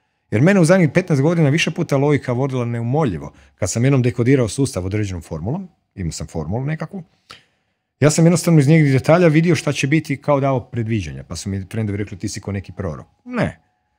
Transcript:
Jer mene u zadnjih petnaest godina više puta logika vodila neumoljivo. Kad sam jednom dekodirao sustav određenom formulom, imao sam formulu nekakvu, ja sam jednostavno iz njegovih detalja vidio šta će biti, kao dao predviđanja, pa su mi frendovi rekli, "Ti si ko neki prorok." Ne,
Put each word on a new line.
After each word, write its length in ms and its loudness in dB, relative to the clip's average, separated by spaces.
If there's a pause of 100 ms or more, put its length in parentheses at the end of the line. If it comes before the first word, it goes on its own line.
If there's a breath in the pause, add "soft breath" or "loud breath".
(320)
Jer 100 2
mene 180 6
u 60 4
zadnjih 240 4
petnaest 320 0
godina 280 2
više 220 0
puta 260 -2
logika 360 0
vodila 320 -2
neumoljivo. 640 -4 (240 soft breath)
Kad 160 -4
sam 120 -2
jednom 180 4
dekodirao 460 2
sustav 380 -4
određenom 360 -4
formulom, 460 -8 (280)
imao 160 -6
sam 160 -12
formulu 380 -6
nekakvu, 380 -10 (960 soft breath)
ja 100 4
sam 160 2
jednostavno 340 4
iz 80 4
njegovih 260 6
detalja 340 4
vidio 280 2
šta 160 -4
će 160 -2
biti, 300 -2
kao 220 0
dao 220 0
predviđanja, 640 -6
pa 120 -14
su 140 -10
mi 160 -6
frendovi 320 -6
rekli, 200 -8
"Ti 120 -8
si 120 -12
ko 100 -10
neki 200 -8
prorok." 340 -8 (200)
Ne, 360 -6 (380)